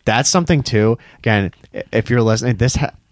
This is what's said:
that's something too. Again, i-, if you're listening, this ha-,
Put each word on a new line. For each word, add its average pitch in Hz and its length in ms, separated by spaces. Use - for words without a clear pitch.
that's 117 260
something 170 340
too. 110 340
Again, 104 340
i-, - 100
if 110 160
you're 120 120
listening, 110 360
this 123 180
ha-, - 160